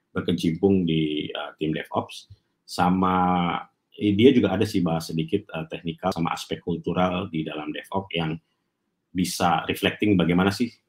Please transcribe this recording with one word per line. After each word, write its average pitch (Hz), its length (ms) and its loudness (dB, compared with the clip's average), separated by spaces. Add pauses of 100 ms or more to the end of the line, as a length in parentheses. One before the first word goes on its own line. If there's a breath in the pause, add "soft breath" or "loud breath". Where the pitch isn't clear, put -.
(140)
berkecimpung 90 720 2
di, 76 480 -2
eh, 73 240 -10
tim 78 160 -2
DevOps. - 560 -8 (320)
Sama, 90 960 2 (400)
eh, 104 160 2
dia 110 160 8
juga 104 240 4
ada 104 160 0
sih 87 160 0
bahas 82 240 -2
sedikit, 80 400 -4
eh, 80 160 -8
teknikal 82 480 -6
sama 85 240 -4
aspek - 240 -8
kultural 90 720 -2
di 80 80 -2
dalam 76 320 -8
DevOps 98 400 -8
yang 82 240 -2 (760)
bisa 87 560 0
reflecting 104 480 2
bagaimana 90 380 4
sih 117 180 -2 (180)